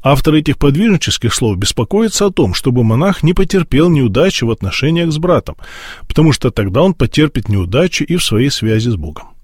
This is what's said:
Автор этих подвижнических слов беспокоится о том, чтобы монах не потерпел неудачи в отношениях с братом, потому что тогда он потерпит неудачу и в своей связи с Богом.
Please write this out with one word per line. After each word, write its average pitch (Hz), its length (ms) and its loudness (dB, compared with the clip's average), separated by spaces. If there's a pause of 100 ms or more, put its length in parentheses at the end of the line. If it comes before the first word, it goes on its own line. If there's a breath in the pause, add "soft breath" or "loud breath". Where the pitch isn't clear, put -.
Автор 143 340 2
этих 151 220 0
подвижнических 151 760 0
слов 107 240 -2
беспокоится 202 720 0
о 190 40 0
том, 110 220 0
чтобы 123 300 0
монах 139 400 2
не 170 100 2
потерпел 175 560 2
неудачи 127 540 2
в 117 80 -2
отношениях 160 600 -2
с 151 60 -4
братом, 156 380 -2 (520 loud breath)
потому 156 240 2
что 123 200 -2
тогда 104 300 -2
он 185 120 2
потерпит - 560 -2
неудачу 104 540 -2
и 170 120 -2
в 170 80 -2
своей 120 260 0
связи 110 400 -2
с 110 60 -2
Богом. 78 340 -12 (140)